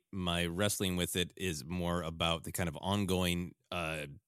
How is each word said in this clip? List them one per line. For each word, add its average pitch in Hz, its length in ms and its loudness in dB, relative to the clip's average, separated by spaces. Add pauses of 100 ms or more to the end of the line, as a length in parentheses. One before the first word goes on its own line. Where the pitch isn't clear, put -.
(120)
my 87 360 0
wrestling 92 500 0
with 87 180 0
it 90 220 2
is 82 260 -2
more 87 380 0
about 82 420 0
the - 80 -8
kind 90 160 0
of 71 140 -4
ongoing, 90 760 2 (160)
uh, 80 360 -2 (200)